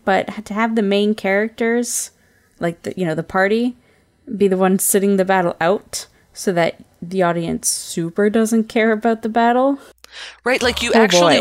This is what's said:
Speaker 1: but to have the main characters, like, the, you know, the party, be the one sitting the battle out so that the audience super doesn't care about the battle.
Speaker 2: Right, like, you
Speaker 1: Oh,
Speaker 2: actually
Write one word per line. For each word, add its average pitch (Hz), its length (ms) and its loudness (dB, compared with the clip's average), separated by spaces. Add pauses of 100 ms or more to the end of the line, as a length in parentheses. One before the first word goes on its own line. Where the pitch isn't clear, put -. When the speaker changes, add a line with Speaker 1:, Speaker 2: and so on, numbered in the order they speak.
Speaker 1:
but 196 400 -2
to - 100 -12
have 226 220 -2
the 226 60 2
main 202 320 2
characters, 226 960 -2 (480)
like, 170 240 -6
the, - 140 -8
you 185 100 -2
know, 156 80 -2
the 160 80 -4
party, 214 520 0 (640)
be 196 120 2
the 185 100 0
one 190 200 4
sitting 202 380 0
the 190 80 2
battle 185 380 0
out - 440 -2 (280)
so - 180 -4
that 170 280 0 (200)
the 180 220 -2
audience 170 460 -2
super 175 600 -2
doesn't 220 400 0
care 226 240 2
about 226 300 -2
the 233 80 -4
battle. 247 480 2 (640)
Speaker 2:
Right, 254 180 0
like, 240 200 -2
you 240 120 -2
Speaker 1:
Oh, 226 80 6
Speaker 2:
actually 175 380 4